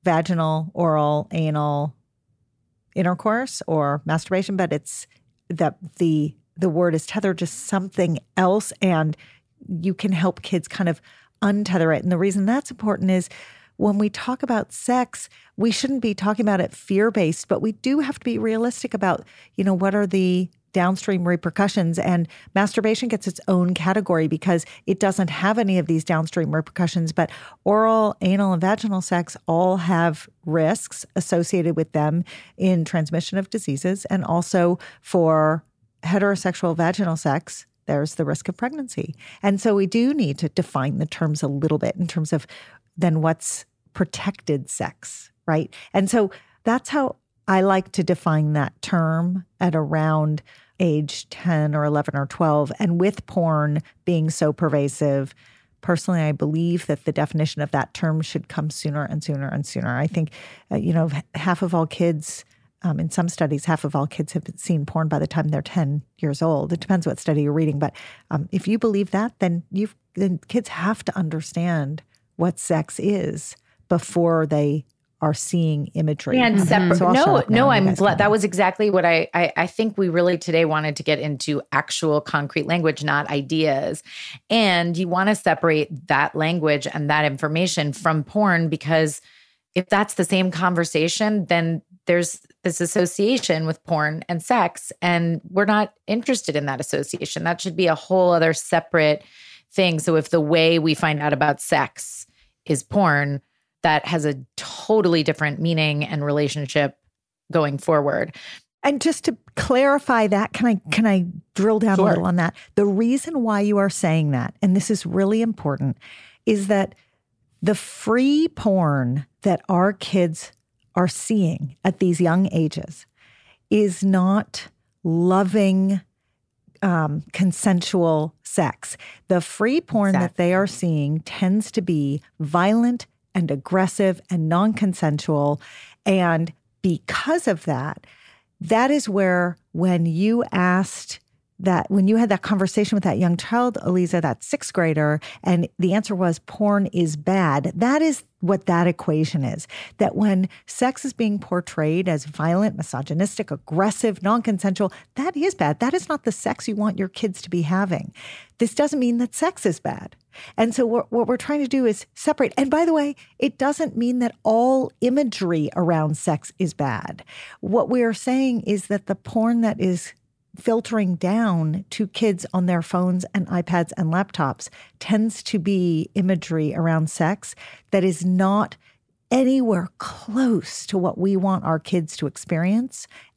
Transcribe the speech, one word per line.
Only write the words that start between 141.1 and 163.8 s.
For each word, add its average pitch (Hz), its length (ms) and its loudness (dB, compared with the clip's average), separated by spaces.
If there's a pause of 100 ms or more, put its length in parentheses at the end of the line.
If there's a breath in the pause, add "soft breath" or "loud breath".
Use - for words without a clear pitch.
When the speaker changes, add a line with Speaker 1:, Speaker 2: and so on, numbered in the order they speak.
Speaker 1:
that, 185 320 0
when 190 160 4
you 214 100 4
had 233 120 2
that 196 140 0
conversation 202 540 0
with 190 80 -2
that 131 140 2
young 175 180 2
child, 240 480 -2
Eliza, 180 360 0
that 143 240 -4
sixth - 300 -8
grader, 151 460 2 (220 loud breath)
and 175 240 2 (120)
the 180 160 2
answer 208 200 -2
was, 175 260 0
"Porn 202 480 0
is 160 280 0
bad." 151 580 0
That 247 280 2
is 311 220 0 (160)
what 190 260 0
that 175 200 2
equation 156 560 0
is. 135 240 -6 (300 loud breath)
That - 180 0
when 190 360 2 (160 loud breath)
sex - 400 -2
is 254 80 -8
being 208 240 -2
portrayed 175 720 -2
as 151 160 -2
violent, 170 500 0
misogynistic, 160 760 -4
aggressive, 190 720 -2
non-consensual, 202 680 0 (220 loud breath)
that 302 200 -4
is 349 200 -2
bad. 151 260 -2
That 254 140 0
is 359 160 -4
not - 140 -4
the 226 80 -2
sex - 360 -6
you 214 80 -4
want 208 220 -2
your 190 100 -4
kids 190 320 -6
to 175 100 -18
be 175 120 0
having. 185 500 -2 (460 loud breath)
This 233 160 0
doesn't 294 260 0
mean 240 180 2
that 240 160 -4
sex - 300 -4
is 175 160 0
bad. - 340 -8 (440 loud breath)
And 226 160 2
so 262 100 2
what, 233 260 0
what 233 160 0
we're 247 120 0
trying 294 220 -2
to 269 80 -2
do 262 180 0
is 214 180 0 (100)
separate. - 440 0
And 269 120 0
by 311 140 2
the 330 80 2
way, 294 240 0 (220 soft breath)
it - 180 -2
doesn't 285 400 -2